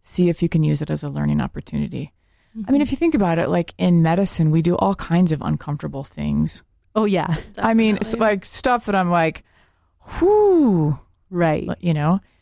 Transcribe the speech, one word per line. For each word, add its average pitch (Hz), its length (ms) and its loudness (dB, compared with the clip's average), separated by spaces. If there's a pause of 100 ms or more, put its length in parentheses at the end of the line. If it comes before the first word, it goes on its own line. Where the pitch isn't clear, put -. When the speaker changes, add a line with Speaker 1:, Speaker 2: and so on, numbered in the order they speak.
Speaker 1:
See - 280 0
if 170 140 -2
you 170 60 0
can 160 140 2
use 151 180 0
it 151 100 -6
as 147 120 -4
a 147 60 -8
learning 147 320 -2
opportunity. - 720 -8 (420)
I 220 40 -12
mean, 208 80 -8
Speaker 2:
Mm-hmm. 277 160 2
Speaker 1:
if - 80 -2
you 269 60 -2
think 330 180 0
about 175 240 2
it, - 100 -2
like, 175 300 -2
in 175 240 4
medicine, 165 480 2
we 160 120 2
do 175 140 2
all 196 200 0
kinds 175 360 2
of 143 100 -4
uncomfortable 147 600 -6
things. - 580 -4 (340)
Speaker 3:
Oh, 214 80 0
yeah. 175 320 0 (220)
Speaker 1:
I 226 160 0
mean, 220 220 2
it's - 160 -4
Speaker 2:
Definitely. 226 140 0
Speaker 1:
like, 202 180 0
stuff - 420 -2
that 208 100 -2
I'm 180 140 0
like, 165 340 0 (720)
"Whew." 330 800 4 (320)
Speaker 3:
Right. 170 360 0
Speaker 1:
But, - 160 -8
you 170 120 0
know, 156 260 0 (220)